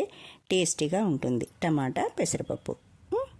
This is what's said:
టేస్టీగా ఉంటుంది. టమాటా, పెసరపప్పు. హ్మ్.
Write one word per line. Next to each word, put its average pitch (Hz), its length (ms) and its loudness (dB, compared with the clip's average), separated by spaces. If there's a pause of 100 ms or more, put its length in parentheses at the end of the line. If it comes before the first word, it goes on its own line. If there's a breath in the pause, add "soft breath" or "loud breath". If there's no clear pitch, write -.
(520 loud breath)
టేస్టీగా 175 520 2
ఉంటుంది. 127 420 0 (180)
టమాటా, 143 440 2
పెసరపప్పు. - 640 -2 (380)
హ్మ్. 508 180 0 (100)